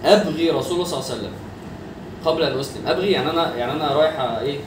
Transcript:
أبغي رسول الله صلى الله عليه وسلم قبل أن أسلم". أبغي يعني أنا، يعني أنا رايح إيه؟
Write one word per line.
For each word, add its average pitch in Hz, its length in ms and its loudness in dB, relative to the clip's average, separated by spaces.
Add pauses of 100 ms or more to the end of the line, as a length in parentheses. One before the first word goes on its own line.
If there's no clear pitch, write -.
أبغي 165 440 6
رسول 143 240 0
الله 175 120 0
صلى 139 140 -4
الله 127 120 -8
عليه 113 80 -6
وسلم 98 120 -8 (920)
قبل 160 180 2
أن 135 160 0
أسلم". - 280 -6
أبغي 185 240 2
يعني 151 180 2
أنا، 165 260 0
يعني 120 160 -2
أنا 147 220 0
رايح 156 260 4
إيه؟ 123 480 -2